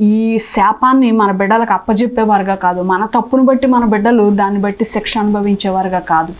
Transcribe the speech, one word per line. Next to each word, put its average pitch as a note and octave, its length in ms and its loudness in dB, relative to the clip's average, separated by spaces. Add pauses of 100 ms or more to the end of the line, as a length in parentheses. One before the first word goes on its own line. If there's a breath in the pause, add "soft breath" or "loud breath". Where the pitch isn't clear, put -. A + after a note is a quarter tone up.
ఈ A3 380 2
శాపాన్ని A#3 720 0
మన G#3+ 180 2
బిడ్డలకు G3+ 420 0
అప్పజెప్పేవారుగా G#3 800 0
కాదు, F3+ 280 -2
మన F#3 220 -2
తప్పును C4 400 0
బట్టి C4 220 2
మన B3 180 2
బిడ్డలు G#3 460 2
దాన్ని G3+ 300 0
బట్టి G3+ 240 -2
శిక్ష G#3+ 340 -6
అనుభవించేవారుగా G3+ 800 -2
కాదు, E3 400 -2